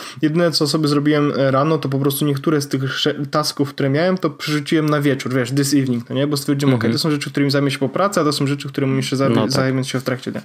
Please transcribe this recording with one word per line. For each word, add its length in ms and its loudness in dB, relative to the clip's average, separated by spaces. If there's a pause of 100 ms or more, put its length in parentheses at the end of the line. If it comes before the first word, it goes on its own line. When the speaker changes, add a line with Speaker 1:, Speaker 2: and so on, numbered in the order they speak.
(220)
Speaker 1:
jedyne, 280 2
co 160 0
sobie 220 0
zrobiłem, 480 2
e, 140 2
rano, 280 2
to 100 -4
po 100 -2
prostu 280 0
niektóre 340 0
z 80 -6
tych 140 -2 (160)
rze-, 160 0 (160)
tasków, 400 -2
które 200 -2
miałem, 280 2
to 120 -2
przerzuciłem 600 0
na 100 2
wieczór, 340 0
wiesz, 180 0
this 220 2
evening, 360 0
no 60 -4
nie? 100 0
Bo 100 -2
stwierdziłem, 380 0
Speaker 2:
Mhm. 60 0 (100)
Speaker 1:
"Okej, 20 2
to 100 -2
są 80 0
rzeczy, 200 -2
którymi 200 0
zajmę 200 2
się 80 -4
po 100 0
pracy, 320 0
a 40 2
to 80 2
są 140 -2
rzeczy, 220 -4
którymi 280 -2
muszę 200 -2
zajmie-, 200 2
Speaker 2:
No 60 4
tak. 100 0
Speaker 1:
zająć 360 0
się 120 -4
w 40 -10
trakcie 280 -6
dnia". 120 -8